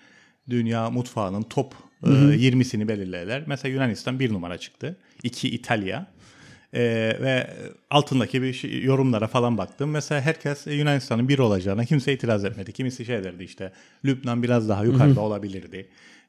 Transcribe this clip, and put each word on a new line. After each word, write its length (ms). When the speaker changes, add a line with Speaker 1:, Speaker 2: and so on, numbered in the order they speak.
Speaker 1:
Dünya 400
mutfağının 520
top, 320
e, 20
Speaker 2:
Hı 60
hı. 220
Speaker 1:
yirmisini 540
belirlediler. 580
Mesela 260
Yunanistan 480
bir 120
numara 260
çıktı. 380
İki 280
İtalya. 560
E, 60
ve 300
altındaki 520
bir 100
şey, 300
yorumlara 440
falan 320
baktım. 320
Mesela 300
herkes, 460
e, 80
Yunanistan'ın 540
bir 100
olacağına 460
kimse 280
itiraz 320
etmedi. 280
Kimisi 320
şey 200
derdi 200
işte, 280
Lübnan 380
biraz 260
daha 160
yukarıda 320
Speaker 2:
Hı 40
hı. 40
Speaker 1:
olabilirdi. 640